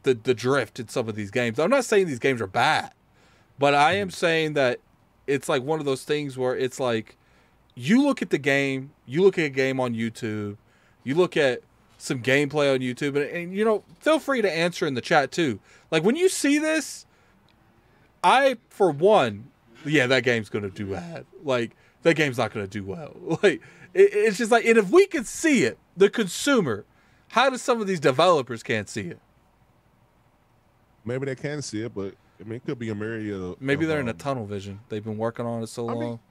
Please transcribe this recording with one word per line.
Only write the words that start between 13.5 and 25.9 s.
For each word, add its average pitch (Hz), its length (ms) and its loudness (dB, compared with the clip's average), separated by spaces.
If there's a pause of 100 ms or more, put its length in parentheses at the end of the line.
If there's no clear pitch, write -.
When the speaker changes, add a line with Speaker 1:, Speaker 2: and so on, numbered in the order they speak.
Speaker 1:
you 202 100 -2
know, 220 180 0 (180)
feel 311 180 2
free 262 240 -2
to 190 100 2
answer 170 340 0
in 143 80 -2
the 120 60 -2
chat 139 320 2
too. 139 260 -2 (320)
Like, 160 120 2
when 226 140 2
you 359 120 4
see 294 300 2
this, 311 480 -2 (1160)
I, 254 340 4 (100)
for 190 220 2
one, 143 580 2 (380)
yeah, 147 200 4
that 131 160 4
game's 117 260 0
gonna 104 200 -4
do 95 240 -8
bad. 170 320 -10 (180)
Like, 123 340 -4 (260)
that 165 120 6
game's 143 240 0
not 117 140 -2
gonna 104 140 -6
do 98 180 -8
well. 98 360 -12
<laughs> 160 220 -4
Like, 185 200 2 (320)
it, 196 180 8
it's 208 260 2
just 226 120 -2
like, 233 160 4
and 226 100 6
if 196 140 2
we 370 160 8
can 302 180 -4
see 269 400 2
it, - 140 -2 (180)